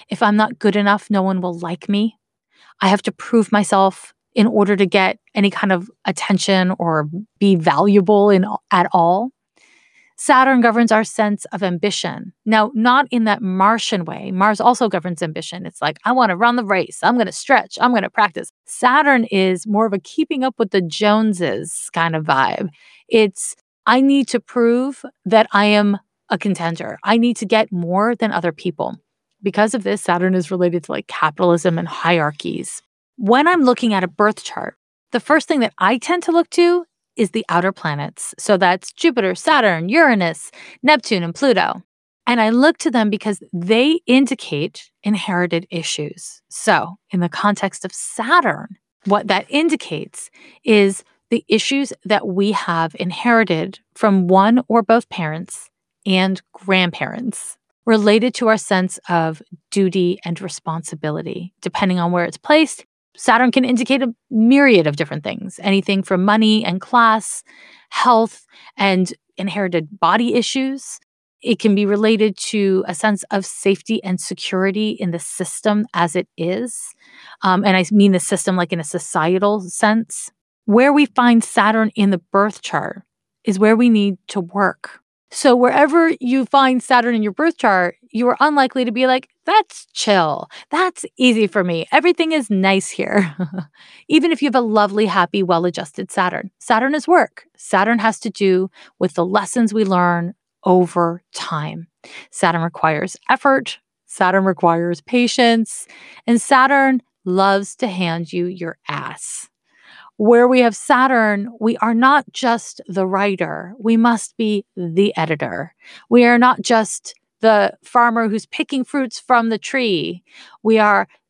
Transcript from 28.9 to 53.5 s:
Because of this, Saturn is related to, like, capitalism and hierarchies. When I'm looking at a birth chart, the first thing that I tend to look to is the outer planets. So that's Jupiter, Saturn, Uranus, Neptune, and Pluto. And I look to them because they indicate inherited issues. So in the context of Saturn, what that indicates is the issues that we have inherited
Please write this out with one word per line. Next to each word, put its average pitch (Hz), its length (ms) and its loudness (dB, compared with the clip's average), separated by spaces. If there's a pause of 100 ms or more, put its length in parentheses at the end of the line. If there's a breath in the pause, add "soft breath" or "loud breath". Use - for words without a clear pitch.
Because 208 320 0
of 226 80 -4
this, 202 200 -4
Saturn 185 340 0
is 185 160 -4
related 175 320 -2
to, - 80 -10
like, - 160 -8
capitalism 170 720 0
and 170 100 -8
hierarchies. - 920 -4 (360)
When 254 320 2
I'm 349 160 2
looking 240 280 2
at 185 120 -2
a 175 40 -2
birth 208 360 -2
chart, - 320 -12 (340)
the 240 80 -2
first 302 300 0
thing 302 120 0
that 214 180 -2
I 214 200 0
tend 339 260 -4
to 349 80 -2
look 330 180 2
to 349 360 2 (280)
is 208 180 -2
the 226 180 -6
outer 175 220 0
planets. - 640 -8
So 208 180 0
that's 185 340 0
Jupiter, 226 440 -2
Saturn, 202 560 0
Uranus, 226 600 0 (320 loud breath)
Neptune, 247 400 2
and 170 120 -6
Pluto. 226 480 0 (440)
And 240 140 0
I 220 80 4
look 262 300 4
to 320 120 -2
them 220 200 0
because 208 320 -4 (100)
they 226 540 0
indicate 240 840 -2 (120)
inherited 180 680 -2
issues. - 800 -10
So 175 480 0 (140)
in 180 100 -2
the 175 80 0
context - 560 -4
of 190 80 -12
Saturn, - 840 -2 (260)
what 202 240 0
that 196 220 0
indicates 277 800 -4 (340 soft breath)
is 202 400 2 (240)
the 233 200 -2
issues 277 440 -2 (140)
that 202 200 0
we 196 260 0
have 165 460 -4
inherited 190 800 -2 (140)